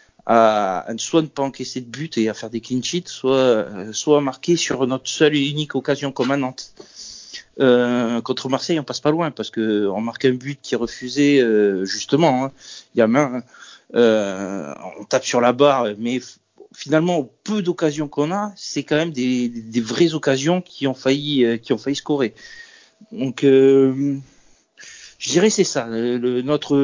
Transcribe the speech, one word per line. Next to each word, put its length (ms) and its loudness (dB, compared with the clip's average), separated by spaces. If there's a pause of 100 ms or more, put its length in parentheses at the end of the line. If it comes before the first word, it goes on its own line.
(260)
à, 640 2
à 80 -8
soit 240 0
ne 60 -2
pas 160 -6
encaisser 380 -8
de 80 -12
but 280 -10
et 120 2
à 40 -4
faire 160 -12
des 120 -8
clean 200 -4
sheets, 260 -6
soit, 300 -2
euh, 560 0
soit 240 2
à 40 2
marquer 340 -2
sur 320 -2
notre 220 -6
seule 260 2
et 140 0
unique 260 -6
occasion 360 -4
comme 200 -2
à 60 0
Nantes. 360 -8 (840)
Euh, 640 2
contre 280 -6
Marseille, 300 -2
on 40 -4
passe 180 -10
pas 100 2
loin 200 -2
parce 200 -10
que 360 0
on 140 -4
marque 240 -4
un 80 4
but 280 -8
qui 120 -8
est 40 0
refusé, 640 0
euh, 440 2
justement, 600 0
hein. 60 -8 (440)
Il 40 4
y 20 6
a 60 6
main, 280 0
hein. 80 -8 (500)
Euh, 800 0 (260)
on 40 -14
tape 220 -2
sur 160 0
la 100 4
barre, 360 4 (120)
mais 200 -4
f-, 180 -14 (360)
finalement, 460 0
au 100 -4 (140)
peu 180 -2
d'occasions 460 -2
qu'on 240 -2
a, 240 -6
c'est 280 -8
quand 120 -2
même 160 0
des, 380 -2
des, 120 -10
des 200 -4
vraies 320 2
occasions 480 0
qui 260 -6
ont 60 0
failli, 500 0
euh, 140 2
qui 160 -4
ont 40 2
failli 200 -6
scorer. 360 -2 (800)
Donc, 320 -4
euh, 720 6 (1040)
je 100 -8
dirais 200 4
c'est 160 2
ça. 220 -4
Le, 300 -2
le, 240 0
notre, 420 0